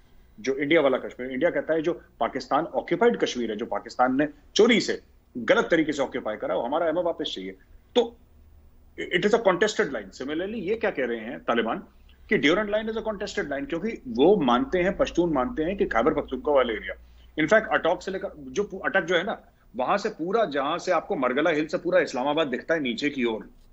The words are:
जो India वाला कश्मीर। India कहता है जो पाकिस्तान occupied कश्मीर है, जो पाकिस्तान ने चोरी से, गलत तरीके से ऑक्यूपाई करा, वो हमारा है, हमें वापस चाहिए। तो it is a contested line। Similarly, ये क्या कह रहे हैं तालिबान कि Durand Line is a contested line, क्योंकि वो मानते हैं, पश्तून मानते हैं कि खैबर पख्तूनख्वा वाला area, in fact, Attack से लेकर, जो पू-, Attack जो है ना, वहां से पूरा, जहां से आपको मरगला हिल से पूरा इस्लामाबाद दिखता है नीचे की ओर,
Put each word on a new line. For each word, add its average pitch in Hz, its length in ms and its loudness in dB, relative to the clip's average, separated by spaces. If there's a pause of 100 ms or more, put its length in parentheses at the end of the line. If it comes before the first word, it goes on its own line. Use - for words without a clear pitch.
(400)
जो 123 160 -2
India 151 260 2
वाला 131 160 4
कश्मीर। 113 340 -8
India 135 180 0
कहता 147 240 -2
है 165 80 0
जो 160 200 -2 (180)
पाकिस्तान 139 460 0
occupied 170 520 2
कश्मीर 120 340 -2
है, 104 60 -6
जो 113 80 -6
पाकिस्तान 127 520 0
ने 151 120 2 (260)
चोरी 220 260 6
से, 107 200 -4 (360)
गलत 147 340 2
तरीके 156 200 2
से 135 100 -2
ऑक्यूपाई 117 340 -4
करा, - 200 -4
वो 160 60 0
हमारा 147 240 0
है, 160 60 0
हमें 175 120 0
वापस 160 320 -4
चाहिए। 190 160 -10 (440)
तो 233 220 0 (960)
it 175 60 2
is 202 100 2
a 226 80 6
contested 190 460 2
line। 113 240 -8
Similarly, 165 460 -8
ये 208 200 -4
क्या 214 160 -2
कह 131 140 -4
रहे 117 140 -4
हैं 113 200 -10
तालिबान 117 440 -2 (460)
कि 214 80 2
Durand 175 320 2
Line 220 220 -2
is 226 60 -6
a 214 40 -6
contested 202 480 -6
line, 139 200 -6
क्योंकि 175 380 -6
वो 135 280 6
मानते 135 440 2
हैं, 190 180 0
पश्तून 170 360 0
मानते 123 300 0
हैं 190 140 -2
कि - 80 0
खैबर 113 280 2
पख्तूनख्वा 135 400 -2
वाला 123 200 4
area, 95 200 -8 (500)
in 147 100 0
fact, 214 180 6
Attack 160 300 0
से 190 100 -8
लेकर, 190 160 -6 (100)
जो 139 260 -4
पू-, 196 220 -10
Attack 180 160 2
जो 170 140 0
है 165 80 2
ना, 208 180 -6 (340)
वहां 135 220 0
से 202 120 -4
पूरा, 196 360 0
जहां 143 340 -2
से 180 120 -2
आपको 175 240 0
मरगला 135 340 2
हिल 156 180 0
से - 100 -2
पूरा 180 220 2
इस्लामाबाद 147 480 0
दिखता 127 260 -2
है 165 60 0
नीचे 135 300 -2
की 139 140 -4
ओर, 110 260 -2 (240)